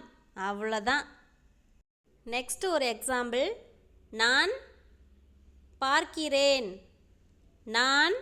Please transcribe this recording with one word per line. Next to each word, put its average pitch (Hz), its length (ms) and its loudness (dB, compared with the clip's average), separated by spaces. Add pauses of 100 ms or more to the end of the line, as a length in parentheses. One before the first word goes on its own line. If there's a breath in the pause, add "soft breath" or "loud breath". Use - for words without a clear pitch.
(360)
அவ்வளோதான். 214 680 -2 (1200)
நெக்ஸ்ட் 247 400 -6
ஒரு 311 200 2
எக்ஸாம்பிள், 247 680 -2 (580)
நான் 254 400 2 (1300)
பார்க்கிறேன். 277 1120 0 (720)
நான் 269 580 2